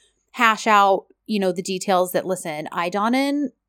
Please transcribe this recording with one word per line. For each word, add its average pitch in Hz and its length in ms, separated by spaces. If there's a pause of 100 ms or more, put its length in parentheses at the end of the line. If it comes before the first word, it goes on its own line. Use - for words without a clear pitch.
(340)
hash 226 360
out, 262 380 (200)
you 208 140
know, 185 100
the 185 120
details 185 500
that, - 140
listen, 160 440
Idon 202 460
and 285 340 (180)